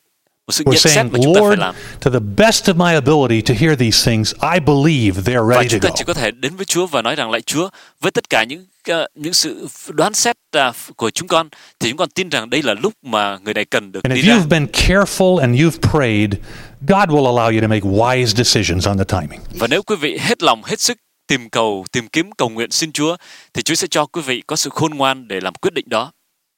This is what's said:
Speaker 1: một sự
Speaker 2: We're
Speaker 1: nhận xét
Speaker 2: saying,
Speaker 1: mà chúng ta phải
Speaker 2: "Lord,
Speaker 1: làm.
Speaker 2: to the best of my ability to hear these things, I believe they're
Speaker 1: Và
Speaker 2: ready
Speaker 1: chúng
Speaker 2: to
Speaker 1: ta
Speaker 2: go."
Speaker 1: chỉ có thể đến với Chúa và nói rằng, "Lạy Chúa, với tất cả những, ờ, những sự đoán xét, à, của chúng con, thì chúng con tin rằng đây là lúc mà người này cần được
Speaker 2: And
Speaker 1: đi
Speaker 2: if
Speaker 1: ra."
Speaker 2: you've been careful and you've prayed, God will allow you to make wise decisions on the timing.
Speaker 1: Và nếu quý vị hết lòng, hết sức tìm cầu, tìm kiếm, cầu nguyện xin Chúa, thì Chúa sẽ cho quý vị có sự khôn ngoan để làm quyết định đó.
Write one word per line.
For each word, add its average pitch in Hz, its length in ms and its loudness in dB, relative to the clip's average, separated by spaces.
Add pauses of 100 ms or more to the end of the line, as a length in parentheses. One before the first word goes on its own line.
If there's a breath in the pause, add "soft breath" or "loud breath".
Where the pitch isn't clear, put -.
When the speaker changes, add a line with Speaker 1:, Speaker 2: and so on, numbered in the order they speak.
(460)
Speaker 1:
một - 60 -6
sự 156 120 -2
Speaker 2:
We're 139 80 2
Speaker 1:
nhận 117 80 6
xét 156 140 4
Speaker 2:
saying, 123 180 2
Speaker 1:
mà 120 100 0
chúng 151 120 6
ta 202 60 6
phải 208 100 4
Speaker 2:
"Lord, 202 100 2
Speaker 1:
làm. 92 140 -4 (260 loud breath)
Speaker 2:
to 139 100 0
the 123 80 2 (260)
best - 260 2
of 180 40 2
my 175 200 2
ability 135 460 2
to 120 200 0
hear 156 180 2
these 120 320 2
things, 110 240 0 (200)
I 180 120 2
believe 135 560 2
they're 117 260 2
Speaker 1:
Và 120 60 4
Speaker 2:
ready 120 140 4
Speaker 1:
chúng 113 120 0
Speaker 2:
to 185 80 2
Speaker 1:
ta - 20 -2
Speaker 2:
go." - 80 -4
Speaker 1:
chỉ - 60 -6
có 170 100 -2
thể 120 160 -2
đến 135 260 -6
với 190 80 -10
Chúa 180 220 -2
và 143 160 -2
nói 117 140 -2
rằng, 120 140 -4
"Lạy 117 120 -2
Chúa, 170 260 -4 (320 soft breath)
với 165 100 -2
tất - 200 -6
cả 113 140 2
những, 156 220 -12 (220)
ờ, 165 260 -2
những 151 180 -8
sự 151 360 -2 (200)
đoán 175 260 -2
xét, 240 220 -2 (140)
à, 135 220 2 (240)
của - 140 -2
chúng 180 180 -8
con, 160 200 0 (320 loud breath)
thì 120 100 -2
chúng 135 80 -6
con 175 120 -2
tin 185 180 -6
rằng 123 220 -4
đây 147 120 -4
là 117 120 0
lúc 151 180 -2 (100)
mà 104 400 -2
người 107 120 -6
này 104 100 -2
cần 101 280 -4
được 95 120 -8
Speaker 2:
And 127 100 -2
Speaker 1:
đi 127 80 0
Speaker 2:
if 170 60 2
Speaker 1:
ra." 233 100 6
Speaker 2:
you've 165 100 0
been 151 180 2
careful 185 720 2
and 123 220 2
you've - 300 2
prayed, 110 400 2 (500 loud breath)
God 190 300 2
will 147 160 4
allow 117 280 2
you 110 60 2
to 110 80 2
make 107 120 2
wise 113 560 2
decisions 101 520 0
on 101 100 0
the 95 60 0
timing. 82 360 -4 (140)
Speaker 1:
Và 113 120 -2
nếu 156 160 0
quý 214 140 -4
vị 143 220 -6
hết 160 240 -2
lòng, 120 220 2
hết 208 160 -6
sức - 180 -2 (280)
tìm 123 240 -4
cầu, 104 420 -2
tìm 113 160 -6
kiếm, 170 240 -4
cầu 139 160 -2
nguyện 113 220 -6
xin 160 220 -4
Chúa, 156 240 -2 (380 loud breath)
thì 123 80 -4
Chúa 156 120 -4
sẽ 175 160 -2
cho 151 160 0
quý 170 160 -8
vị 127 240 -4
có 156 100 -6
sự 147 140 -4
khôn 156 240 -4
ngoan 131 340 -4
để 95 120 -6
làm 92 140 -6
quyết 185 200 -4
định 139 140 -6
đó. 117 240 -4 (460)